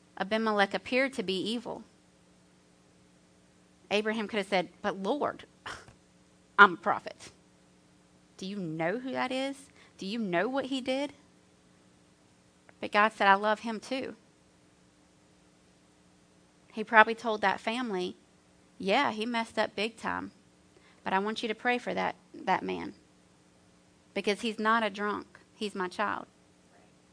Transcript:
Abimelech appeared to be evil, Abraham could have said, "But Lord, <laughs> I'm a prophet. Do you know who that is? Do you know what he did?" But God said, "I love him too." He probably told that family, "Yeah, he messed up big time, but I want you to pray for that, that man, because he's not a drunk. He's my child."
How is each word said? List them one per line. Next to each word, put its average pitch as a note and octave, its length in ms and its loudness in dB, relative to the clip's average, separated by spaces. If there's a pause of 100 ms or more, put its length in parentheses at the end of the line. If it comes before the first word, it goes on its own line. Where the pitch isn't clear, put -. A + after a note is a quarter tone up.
(180)
Abimelech G#3 560 2
appeared C4 400 0
to A#3 100 -4
be F#3 160 -2
evil, G#3 440 -6 (2000)
Abraham G#3+ 360 0
could A3 100 -6
have G3 100 -2
said, F3+ 220 0 (120)
"But G3 160 -4
Lord, G3 480 -4 (220)
<laughs> - 920 -20
I'm F#3 140 10
a E3 40 -6
prophet. - 540 -4 (1040)
Do F#3+ 100 -10
you G3+ 100 -8
know E3 400 -2
who B3+ 140 -8
that B3+ 200 -2
is? C4+ 360 -6 (320)
Do F#3+ 80 -8
you G#3+ 100 -4
know G3 320 0
what C4+ 160 -2
he C4 160 -4
did?" C4+ 320 -2 (1700)
But G#3+ 120 -8
God G#3+ 220 4
said, G3+ 140 0
"I G3 80 8
love G#3 240 2
him A3+ 200 -6
too." - 360 -6 (2500)
He A3 100 -4
probably A3+ 300 8
told A3 280 -4
that G3 180 2
family, A3 560 -4 (640)
"Yeah, A3+ 320 2
he G#3+ 160 -4
messed A#3 320 -4
up - 160 0
big A3 200 -4
time, F3+ 360 -6 (720)
but G3 100 -2
I F#3+ 60 4
want G#3+ 240 -4
you A#3+ 60 -4
to G#3+ 60 -4
pray B3 220 0
for F#3+ 160 -6
that, F#3 220 -4 (180)
that - 300 0
man, F#3 320 -6 (1200)
because G3+ 260 -2
he's A3 160 -4
not A3+ 260 2
a G#3 60 0
drunk. G3+ 500 -6 (140)
He's G#3 220 -6
my F#3 120 -4
child." - 380 -4 (880)